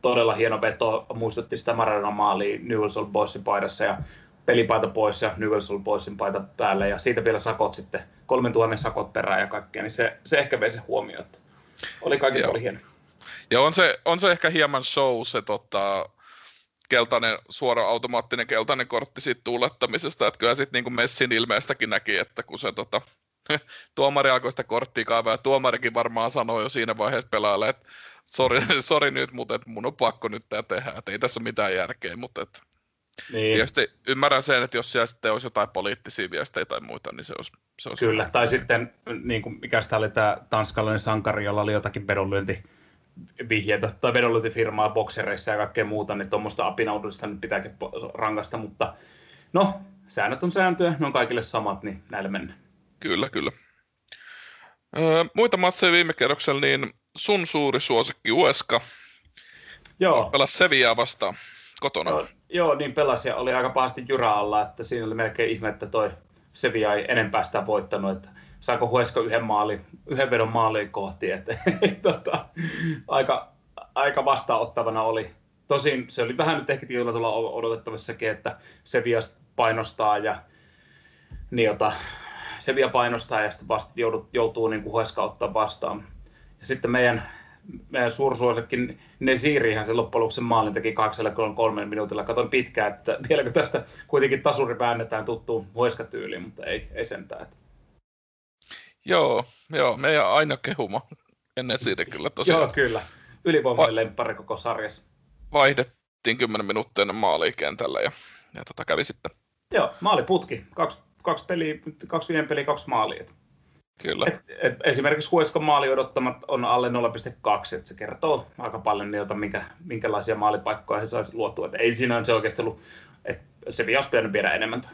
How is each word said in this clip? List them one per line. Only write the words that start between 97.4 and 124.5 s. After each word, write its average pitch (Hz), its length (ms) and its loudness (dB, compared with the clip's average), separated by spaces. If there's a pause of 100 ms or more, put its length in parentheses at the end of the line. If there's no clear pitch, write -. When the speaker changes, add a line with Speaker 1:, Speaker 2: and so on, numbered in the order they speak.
Speaker 2:
Joo, 135 400 4 (240)
joo, 139 280 2
meidän 143 300 2
aina 143 300 2
kehuma. 117 440 -4 (540)
Ja 127 80 -6
Nesiri 123 420 -2
kyllä 76 240 -6
tosiaan. 165 320 4
Speaker 1:
Joo, 143 120 2
kyllä. 113 280 0 (440)
Ylivoimainen 147 460 4
Speaker 2:
Va-, 110 40 -4
Speaker 1:
lemppari 110 400 -2
koko - 220 -8
sarjassa. 110 500 -6 (460)
Speaker 2:
vaihdettiin 135 840 2
kymmenen 110 280 0
minuuttia 104 360 -2
ennen 101 140 2
maalia 82 360 2
kentällä 71 500 -4
ja, - 100 0 (440)
ja - 100 -14
tota - 200 -12
kävi 80 180 0
sitten. - 280 -8 (420)
Speaker 1:
Joo, - 280 2
maaliputki. 175 600 0 (120)
Kaksi, - 240 -4 (240)
kaksi 156 220 -2
peliä, 160 300 -4 (320)
kaksi 165 260 -4
viime 151 140 0
peliä, 143 180 -2
kaksi 143 240 -2
maalia. 113 360 -2 (760)
Speaker 2:
Kyllä. - 260 0
Speaker 1:
Et, - 160 -4 (180)
et 123 120 2 (100)
esimerkiksi 143 460 2
Huescan 156 340 2
maali 143 260 4
odottamat 127 480 0 (100)
on 123 180 0
alle 123 240 2
nolla 120 200 2
piste 117 320 -8
kaksi, - 340 0
et - 100 -10
se - 100 -16
kertoo 139 520 -2 (100)
aika 117 220 -8
paljon 104 320 -2
niiltä, 104 220 -4
minkä, 101 300 -4 (220)
minkälaisia 107 500 -2
maalipaikkoja 104 640 0
he 110 80 -6
saisi 110 280 -6
luotua. 117 300 -2
Et 73 100 -8
ei 117 200 2
siinä 120 220 2
on 110 80 -2
se 120 80 4
oikeasti 107 280 0
ollut, 113 200 -4 (440)
et - 160 -8 (280)
se - 140 -4
olisi 127 260 0
pitänyt 110 240 2
viedä 98 180 2